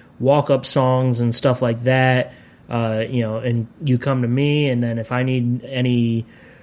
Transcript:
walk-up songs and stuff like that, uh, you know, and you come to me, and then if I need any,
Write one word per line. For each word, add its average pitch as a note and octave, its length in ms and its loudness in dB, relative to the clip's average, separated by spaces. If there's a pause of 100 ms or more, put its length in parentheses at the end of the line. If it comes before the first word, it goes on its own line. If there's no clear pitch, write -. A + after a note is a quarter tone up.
(200)
walk-up C#3 460 2
songs B2+ 560 2
and A#2 120 0
stuff B2+ 280 0
like A#2+ 220 -2
that, B2+ 500 2 (360)
uh, A2+ 380 -2
you B2 140 -2
know, A2 160 -4
and A#2 300 -2 (160)
you B2+ 140 2
come C3 260 0
to A#2+ 40 0
me, C#3+ 400 0
and A#2+ 160 0
then A#2 140 -2
if A2+ 140 -8
I B2+ 120 -2
need B2 400 -2
any, A#2+ 640 -2 (360)